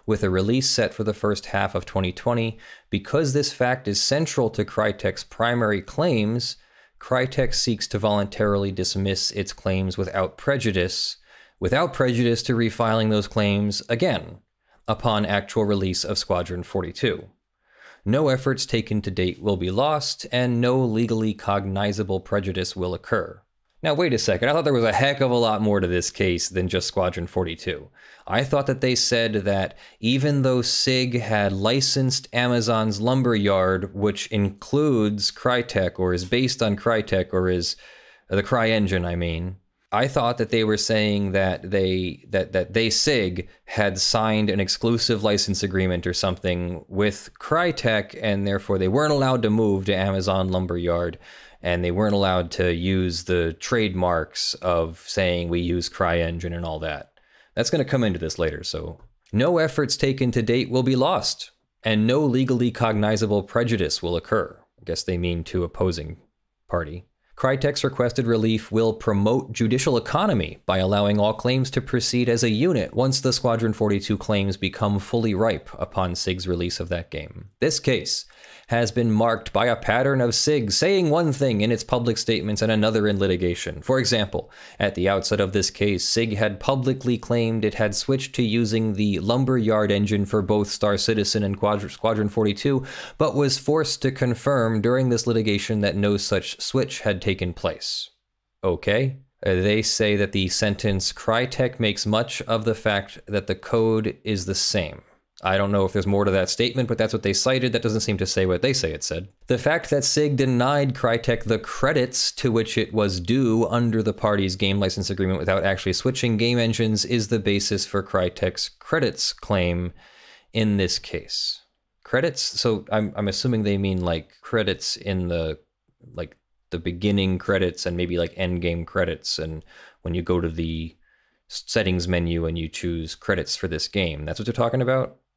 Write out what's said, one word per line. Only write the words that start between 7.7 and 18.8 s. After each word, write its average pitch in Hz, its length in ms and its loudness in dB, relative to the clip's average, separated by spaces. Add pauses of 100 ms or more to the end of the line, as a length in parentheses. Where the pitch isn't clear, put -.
to 104 100 -2
voluntarily 101 720 2
dismiss 95 600 -2
its 101 200 -4
claims 95 460 -2
without 95 400 -2
prejudice, 107 800 0 (420)
without 147 320 0
prejudice 120 520 2
to 123 120 0
refiling 113 540 2
those 104 180 2
claims 104 600 0
again 110 480 -2 (500)
upon 104 380 0
actual 101 400 0
release 95 400 0
of 101 120 -2
Squadron 87 460 -4
forty-two. 87 640 -4 (800)
No 139 200 2
efforts 131 400 0
taken 107 340 -2